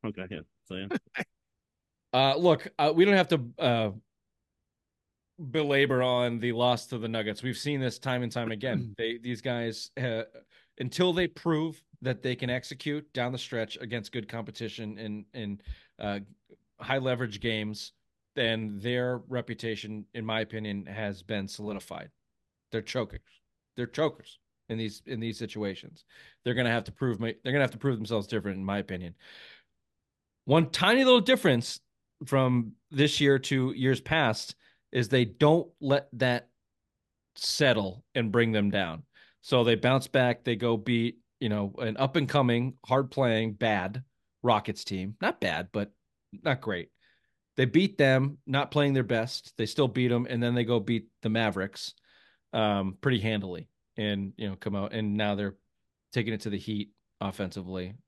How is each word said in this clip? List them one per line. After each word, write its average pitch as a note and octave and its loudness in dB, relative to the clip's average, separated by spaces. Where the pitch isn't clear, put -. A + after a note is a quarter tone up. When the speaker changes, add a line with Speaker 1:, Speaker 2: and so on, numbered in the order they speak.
Speaker 1:
Okay. G2+ -8
Yeah. F#2 -8
So, F#2 -12
yeah. F#2+ -8
Speaker 2:
<laughs> - -20
Uh, C3+ 2
look, E3+ 4
uh, D3+ 4
we E3+ 8
don't G3+ 8
have F#3 4
to, D3+ 2
uh, A#2 2
belabor C#3 4
on B2 2
the A#2+ -2
loss A#2+ 2
to B2+ -8
the A2+ -6
Nuggets. G#2+ -4
We've B2 -4
seen C#3+ -2
this B2 -4
time B2 -2
and A2+ -4
time A#2 -4
again. A2+ -4
Speaker 1:
<clears throat> - -20
Speaker 2:
They, A#2 -2
these A#2+ -8
guys, A#2 -6
uh, A#2 -2
until E3+ 0
they F3 0
prove D#3+ -2
that B2 -4
they B2+ 0
can B2 -4
execute C#3+ -6
down B2+ -2
the B2+ -6
stretch A2+ -6
against A2+ -8
good A2+ -8
competition G#2+ -10
in, G#2 -10
in, G#2 -8
uh, G2+ -4
high C3 -2
leverage B2 -2
games, G#2+ -4
then A2+ -2
their B2 -2
reputation, A2 -8
in A2+ -8
my A2 -2
opinion, G#2+ -6
has G2+ -6
been G2 -4
solidified. G#2 -10
They're A2+ -4
chokers. - -6
They're B2 -4
chokers - -4
in A2 -4
these, A2 -8
in B2+ -8
these A2+ -4
situations. G#2 -8
They're A#2+ 2
gonna A#2+ 2
have A#2 0
to - -12
prove A#2+ -2
my, A2+ -4
they're B2+ -4
gonna C#3 4
have B2 0
to A#2 -14
prove C3 0
themselves G#2+ -2
different, G2 -4
in F#2+ -6
my G2 0
opinion. F2+ -6
One D3+ 6
tiny A#3 4
little B3+ 8
difference F#3 2
from B2+ 4
this C#3+ 2
year C#3 8
to C3 0
years C3 2
past C#3+ 0
is B2 0
they B2 4
don't D3+ 4
let C#3 0
that A#2+ 0
settle G#2+ 0
and A2+ 0
bring A#2 4
them G#2 2
down. F2 -2
So B2 4
they A#2 6
bounce B2+ 2
back. B2 2
They A#2+ 0
go A#2 0
beat, A#2 0
you C3+ -2
know, G2+ -2
an A2 -4
up C3+ 0
and D3 2
coming, B2+ 2
hard C3 0
playing, A2+ 2
bad G#2 0
Rockets A2 0
team. G2 -6
Not A3+ -2
bad, E2+ -2
but G#2 -4
not C3 -2
great. F#2 -6
They B2+ 4
beat F3 2
them, C#3 4
not C3+ 0
playing C#3+ 4
their C3 2
best. A2+ -2
They A2 0
still C#3 2
beat B2 2
'em, A#2+ 2
and A#2+ -4
then A#2+ 2
they A#2+ 2
go A#2 2
beat G#2+ -2
the A2+ -2
Mavericks, G#2 -2
um, G2+ 2
pretty B2+ 0
handily, G2 -4
and, G2 -2
you G#2 -6
know, F#2+ -8
come G2+ -6
out, G2+ -4
and G#2+ -2
now G#2 0
they're G2 -4
taking A2+ -2
it G#2+ -6
to A2+ -6
the G2+ -4
Heat G#2+ -6
offensively. F#2 -6